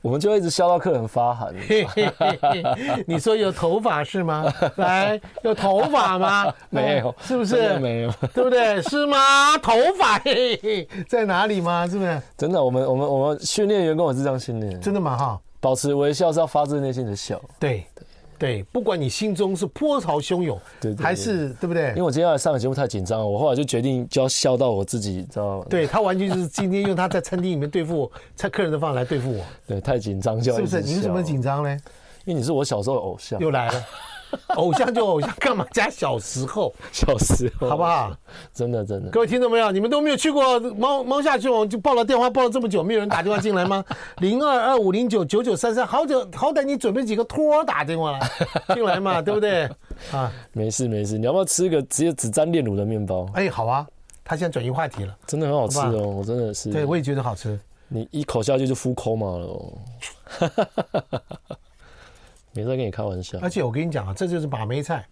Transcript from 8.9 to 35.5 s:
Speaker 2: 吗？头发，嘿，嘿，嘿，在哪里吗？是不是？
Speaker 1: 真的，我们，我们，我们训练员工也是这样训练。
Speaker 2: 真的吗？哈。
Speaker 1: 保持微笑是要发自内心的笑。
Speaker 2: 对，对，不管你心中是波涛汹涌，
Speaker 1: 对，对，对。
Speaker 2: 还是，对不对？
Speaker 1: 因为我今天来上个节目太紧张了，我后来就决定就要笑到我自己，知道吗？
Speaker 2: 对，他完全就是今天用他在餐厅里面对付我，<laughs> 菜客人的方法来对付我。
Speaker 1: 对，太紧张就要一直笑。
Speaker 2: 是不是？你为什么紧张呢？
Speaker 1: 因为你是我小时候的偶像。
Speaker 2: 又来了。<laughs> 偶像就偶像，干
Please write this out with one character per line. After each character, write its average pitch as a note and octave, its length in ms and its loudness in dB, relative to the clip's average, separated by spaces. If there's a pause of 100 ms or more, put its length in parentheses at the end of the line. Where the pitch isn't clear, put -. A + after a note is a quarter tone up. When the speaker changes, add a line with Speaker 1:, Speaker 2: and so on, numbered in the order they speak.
Speaker 2:
吗？ C#4 560 6
头 A#3 120 2 (240)
发， A3 220 4
嘿， B3 380 2
嘿， G3+ 320 -2
嘿， F#3+ 180 -8
在 A3+ 180 2
哪 F#3+ 220 2
里 G3+ 140 0
吗？ F3 260 0
是 F#3 100 -4
不 G3 60 0
是？ E3 180 -2 (160)
Speaker 1:
真 D#3 140 0
的， E3 120 4
我 B2 60 4
们， B2+ 160 2
我 C3 100 2
们， C#3+ 120 0
我 C#3 200 2
们 D3 140 0
训 G3+ 260 0
练 G3+ 180 2
员 D#3 100 2
工 E3 120 2
也 C3+ 100 2
是 C#3 60 -2
这 C#3+ 60 0
样 C3 100 -2
训 A#2+ 200 -6
练。 F#2+ 200 -6
Speaker 2:
真 G3 140 -2
的 G3+ 60 0
吗？ C#3 180 -2
哈。 A#2+ 240 -2 (180)
Speaker 1:
保 C3 160 2
持 C#3+ 180 0
微 C#3+ 200 2
笑 E3+ 180 2
是 D#3 80 2
要 D#3+ 80 2
发 D3 180 2
自 C#3+ 140 -2
内 C3+ 120 -2
心 B2 140 -4
的 G2+ 100 -4
笑。 - 260 -8 (180)
Speaker 2:
对， A#2+ 260 -2 (520)
对， A#2+ 260 -2
不 B3 180 -4
管 G3 180 0
你 C3+ 80 -2
心 G#3 260 -2
中 F#3+ 220 0
是 F3+ 120 -4
波 C#4+ 340 0
涛 D#3+ 160 -2
汹 F3+ 240 -2
涌， B2 180 -4 (220)
Speaker 1:
对， A2 100 -2
对， G2+ 60 -2
对。 D3+ 60 -4
Speaker 2:
还 F3 120 0
是， F#3 380 -2
对 F3 140 -6
不 E3+ 60 -2
对？ D#3 180 0
Speaker 1:
因 G#2 40 -6
为 E3 60 -2
我 D#3 100 0
今 D3 100 0
天 F3 80 4
来 D3 80 2
上 D#3 140 0
个 C3 80 0
节 B2 80 -2
目 C3 80 -2
太 C#3 100 0
紧 G2 200 -4
张 A2 140 -2
了， G#2+ 60 -2
我 G#2 140 0
后 D3 100 2
来 B2 60 2
就 D3 80 0
决 C3 180 -2
定 B2+ 280 0
就 C3+ 120 0
要 C3 60 2
笑 C3 300 2
到 B2+ 140 2
我 G2 120 0
自 A#2 160 -4
己， F#2+ 320 -4
知 - 80 -8
道 G2 200 -4
吗？ F2 100 -10
Speaker 2:
对， E3 180 2
他 A3 140 0
完 F#3+ 180 2
全 G3 80 0
就 F#3 80 0
是 F3+ 100 -2
今 F#3+ 240 -4
天 G3 140 0
用 G3 100 0
他 F3+ 140 0
在 F3+ 140 -2
餐 F3+ 200 -4
厅 F#3 80 -2
里 F3 60 0
面 D3 140 -2
对 F3 160 -2
付 E3 120 -2
我， C3 140 -2 (120)
<laughs> - 120 -20
菜 G3 140 -6
客 - 120 -2
人 E3+ 80 0
的 D3+ 80 -2
方 D3+ 140 -2
法 B2+ 80 -2
来 B2+ 60 0
对 C#3+ 140 -2
付 B2+ 120 -4
我。 F#2+ 140 -6 (200)
Speaker 1:
对， G2 140 -4
太 C3 180 0
紧 G2+ 220 -4
张 A2 220 0
就 A#2+ 100 2
要 A#2 80 2
一 G3 60 2
直 - 60 -2
笑。 F#3 80 0
Speaker 2:
是 - 20 -2
不 C#3 60 -4
是？ C#3+ 40 -2
你 E3+ 60 0
为 G3+ 40 0
什 G3+ 80 -2
么 F3+ 140 0
紧 D3 180 -2
张 C#3 220 -2
呢？ C#3+ 60 -2 (560)
Speaker 1:
因 F3+ 80 -4
为 D3 60 0
你 A2+ 40 -2
是 D3 80 -2
我 C#3+ 140 2
小 G#2 180 -2
时 A#2+ 60 0
候 C3+ 80 0
的 - 40 0
偶 F#2+ 160 -8
像。 - 220 -8
Speaker 2:
又 D#3 120 0
来 A#2+ 200 0
了。 A#2+ 140 -4 (480)
<laughs> - 220 -4
偶 F3 180 2
像 B3 180 2
就 A3+ 140 2
偶 E3 160 2
像， A#3+ 160 -2
干 B3 180 0